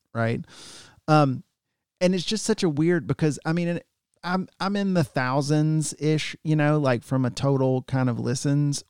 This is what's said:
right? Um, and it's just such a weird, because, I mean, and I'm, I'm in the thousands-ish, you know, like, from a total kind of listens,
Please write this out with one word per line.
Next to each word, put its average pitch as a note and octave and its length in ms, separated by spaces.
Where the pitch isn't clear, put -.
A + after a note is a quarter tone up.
right? A#2 320
Um, D3 380
and F3+ 120
it's F#3 120
just A3 200
such G#3 200
a F3 40
weird, D#3 380
because, C#3+ 400
I D#3+ 60
mean, F3 160
and F3 140
I'm, F#3 240
I'm G3 160
in G3 200
the E3 100
thousands-ish, D3+ 1400
you D#3 140
know, D3+ 240
like, C3 240
from C3 200
a A#2+ 60
total C3 520
kind B2+ 280
of A#2 100
listens, C#3+ 680